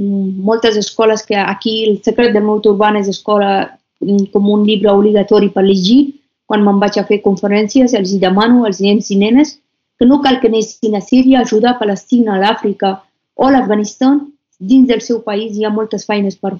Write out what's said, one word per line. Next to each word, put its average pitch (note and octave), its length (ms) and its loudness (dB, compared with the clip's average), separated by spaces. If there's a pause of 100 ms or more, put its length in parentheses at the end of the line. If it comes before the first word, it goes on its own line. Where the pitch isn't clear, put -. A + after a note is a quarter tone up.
(500)
moltes A3+ 280 0
escoles G#3+ 480 -2
que G#3 120 -4
aquí A3 520 -4
el G3+ 140 0
secret A#3 300 0
del G#3 140 0
meu G#3+ 140 -2
turban G#3 360 2
és G3 140 -2
escola, G3 580 -2 (320)
mm, G3+ 320 -2
com G3+ 160 0
un G#3 160 2
llibre G#3 260 2
obligatori G3+ 580 2
per F#3+ 140 -2
llegir, G3 520 2 (300)
quan G#3+ 200 0
me'n G3+ 140 2
vaig G3+ 180 0
a G3 80 -2
fer G#3 160 0
conferències G#3 720 0
els G3 200 -2
hi G3 60 -2
demano A3 460 2
als G3 160 -4
nens G3+ 300 0
i G3 60 0
nenes A#3+ 420 2 (400)
que A#3+ 60 4
no C#4 160 4
cal B3+ 180 0
que B3 80 0
anessin G#3+ 480 -2
a G3 60 -4
Síria, B3+ 380 4
a - 40 2
ajudar A3+ 320 0
a B3 40 -14
Palestina, G#3+ 560 -2
a F#3+ 60 -2
l'Àfrica G3 580 -2 (360)
o - 100 0
a C4+ 60 2
l'Afganistan, C4 800 0 (300)
dins B3+ 260 4
del A3+ 140 0
seu A3+ 240 -6
país G#3+ 320 -6
hi G#3+ 80 -4
ha G#3+ 80 -2
moltes G#3+ 320 -6
feines G3+ 320 -4
per G3 220 -8